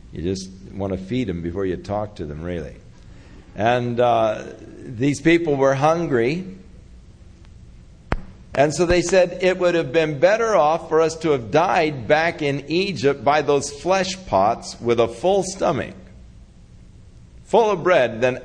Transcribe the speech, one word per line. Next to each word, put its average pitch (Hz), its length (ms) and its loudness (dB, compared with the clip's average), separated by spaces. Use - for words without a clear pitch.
You 80 120 -10
just 95 260 -6
want 98 200 -6
to 90 40 -6
feed 123 300 -6
them 87 160 -6
before 92 240 -4
you 87 100 -4
talk 104 380 -8
to 85 100 -10
them, 73 160 -10
really. 85 360 -10
And, 120 440 0
uh, 113 420 2
these 135 420 -2
people 165 340 4
were 135 200 2
hungry, 151 720 0
and 151 180 4
so 170 120 2
they 175 180 2
said, 185 380 2
"It 185 180 2
would 175 160 2
have 151 180 -2
been 156 260 0
better 214 360 2
off 160 340 2
for 160 120 4
us 160 160 0
to 165 140 -2
have 117 200 -2
died 156 560 2
back 165 340 2
in 143 260 -2
Egypt 147 560 0
by 147 200 4
those 143 260 0
flesh 185 560 -2
pots 104 560 0
with 117 180 0
a 117 80 4
full 185 360 0
stomach, 156 500 -4
full 220 260 2
of 175 140 -2
bread, 123 380 2
than 127 240 -2